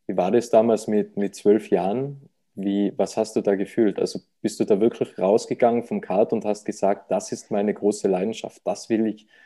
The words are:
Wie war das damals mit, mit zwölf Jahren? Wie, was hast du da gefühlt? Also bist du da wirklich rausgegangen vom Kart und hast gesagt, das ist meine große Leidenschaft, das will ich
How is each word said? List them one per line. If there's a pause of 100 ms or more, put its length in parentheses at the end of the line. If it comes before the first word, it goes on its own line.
Wie
war
das
damals
mit,
mit
zwölf
Jahren? (260)
Wie,
was
hast
du
da
gefühlt?
Also (220)
bist
du
da
wirklich
rausgegangen
vom
Kart
und
hast
gesagt,
das
ist
meine
große
Leidenschaft,
das
will
ich (180)